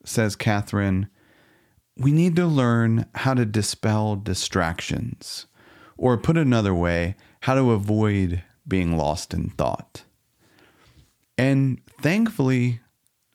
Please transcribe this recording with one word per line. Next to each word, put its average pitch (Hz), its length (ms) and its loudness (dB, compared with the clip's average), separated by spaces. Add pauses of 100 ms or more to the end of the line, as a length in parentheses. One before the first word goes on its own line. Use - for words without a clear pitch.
says 107 320 -2
Catherine, 101 720 -2 (880)
we 135 160 2
need 165 240 2
to 175 100 2
learn 117 600 2 (100)
how 131 180 0
to 123 100 2
dispel 107 720 -2
distractions, 92 1300 -6 (500)
or 123 200 2
put 165 200 0
another 117 380 2
way, 87 420 0 (240)
how 131 160 0
to 127 160 4
avoid 101 720 0 (240)
being 87 280 0
lost 76 380 -4
in - 160 -4
thought. - 540 -6 (1300)
And 135 440 2 (200)
thankfully, 131 760 0 (560)